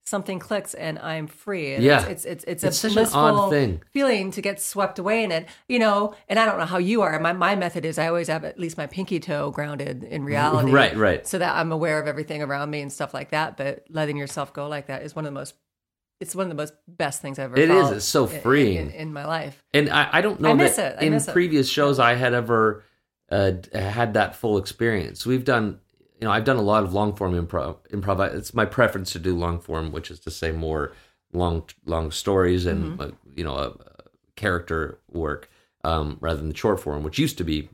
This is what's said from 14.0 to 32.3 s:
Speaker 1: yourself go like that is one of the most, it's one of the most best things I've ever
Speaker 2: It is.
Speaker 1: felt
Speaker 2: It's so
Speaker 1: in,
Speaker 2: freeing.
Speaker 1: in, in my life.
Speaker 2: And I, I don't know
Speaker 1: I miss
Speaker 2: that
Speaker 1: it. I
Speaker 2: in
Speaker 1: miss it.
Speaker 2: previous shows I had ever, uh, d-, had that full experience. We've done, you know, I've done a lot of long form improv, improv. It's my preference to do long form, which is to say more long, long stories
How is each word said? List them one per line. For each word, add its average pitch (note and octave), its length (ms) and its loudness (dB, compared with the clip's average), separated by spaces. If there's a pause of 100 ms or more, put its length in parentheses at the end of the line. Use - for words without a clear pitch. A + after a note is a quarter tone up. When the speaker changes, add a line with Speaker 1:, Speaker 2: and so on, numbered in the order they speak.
Speaker 1:
yourself C#3+ 380 -8
go D3 120 -8
like D3 200 -8
that C3+ 160 -10
is D3 120 -14
one D#3 120 -6
of C#3+ 40 -8
the C#3 80 -10
most, C#3 160 -12 (680)
it's F3 140 -10
one F#3+ 100 -2
of F#3 40 -4
the D#3+ 140 -8
most D3+ 100 -8 (160)
best E3 320 -4
things C#3 180 -10
I've C3+ 140 -6
ever C3 60 4
Speaker 2:
It D#3 100 8
is. F3+ 140 8
Speaker 1:
felt C3+ 140 2
Speaker 2:
It's G#2 100 -6
so C3+ 220 4
Speaker 1:
in, A2 120 -8
Speaker 2:
freeing. A#2+ 360 4 (100)
Speaker 1:
in, D2 60 -8
in D#3 200 -10
my C#3+ 140 -10
life. D3+ 360 -6 (120)
Speaker 2:
And D3 160 4
I, D3 200 2
I - 120 4
don't G#3 180 -2
know D#3 120 4
Speaker 1:
I - 20 8
miss - 220 4
Speaker 2:
that E3 180 -2
Speaker 1:
it. - 80 -12
I - 20 2
Speaker 2:
in - 80 4
Speaker 1:
miss D3 160 2
it. - 40 -8
Speaker 2:
previous D#3 360 2
shows C#3+ 300 2
I A#2+ 160 6
had B2 180 2
ever, A2 500 2 (480)
uh, G2 200 4
d-, F#2 280 -6
had G#2+ 360 -2
that G#2 220 2
full G#2+ 200 0
experience. G2 680 -2
We've B2+ 180 0
done, A2+ 360 0 (400)
you A2+ 60 -4
know, G#2 60 2
I've A2+ 100 2
done C3+ 140 2
a A2 60 0
lot G#2 200 4
of F2+ 100 -2
long G#2 220 0
form F#2+ 200 -2
improv, E2 420 -2 (160)
improv. G2 420 0
It's G2+ 180 -8
my A2+ 120 2
preference G#2 480 0
to E2+ 80 -6
do F2+ 160 2
long E2+ 240 -2
form, D#2+ 320 -6
which D#2+ 180 -10
is D#2+ 100 -16
to - 120 -10
say D#2+ 180 -4
more D#2 400 -4 (420)
long, E2+ 300 0 (240)
long D#2+ 240 -2
stories F2+ 560 2